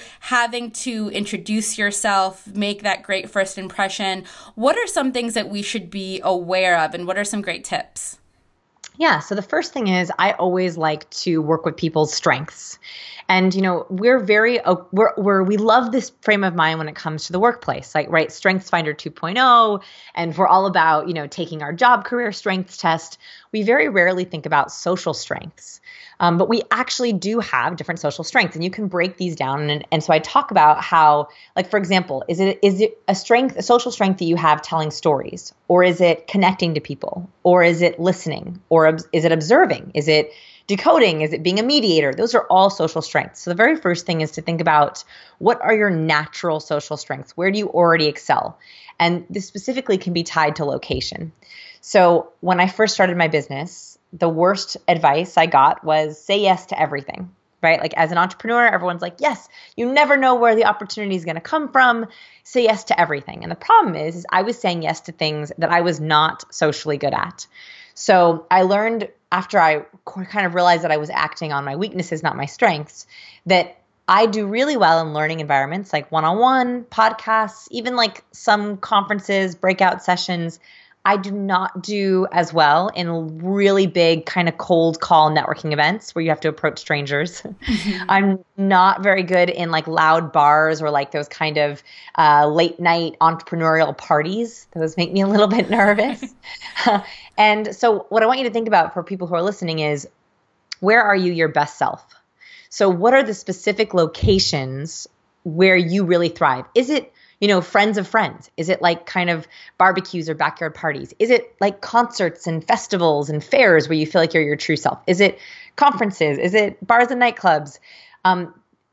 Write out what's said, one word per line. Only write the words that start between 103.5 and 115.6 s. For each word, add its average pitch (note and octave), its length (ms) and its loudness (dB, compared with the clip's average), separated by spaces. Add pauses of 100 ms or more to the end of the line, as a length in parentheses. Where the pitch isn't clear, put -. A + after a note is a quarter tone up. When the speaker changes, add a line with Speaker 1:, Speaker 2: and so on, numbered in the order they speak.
Speaker 2:
locations D#3+ 1120 -2 (360)
where F3+ 340 2
you F3 260 0
really E3+ 260 0
thrive? C3+ 360 -2 (100)
Is B3+ 140 2
it, D4+ 220 -4 (280)
you G3+ 80 0
know, F#3+ 140 4
friends G#3 360 0
of F#3 100 -6
friends? - 500 -4
Is E3 120 -6
it, E3 120 0
like, E3+ 260 0
kind F3+ 220 -2
of D#3+ 180 -4 (320)
barbecues F#3 500 0
or D3+ 60 -4
backyard D#3 400 -6
parties? C#3+ 420 -6
Is A3+ 140 0
it, - 280 0
like, G3+ 220 -2
concerts A3+ 640 -2
and E3 220 -6
festivals E3 640 0
and D3+ 140 -4
fairs E3+ 460 4
where D#3+ 80 0
you D3+ 80 0
feel E3 160 2
like E3 120 0
you're D#3+ 100 2
your D3 140 -2
true D3+ 200 -2
self? - 300 -2
Is F3+ 120 2
it G3+ 200 2 (380)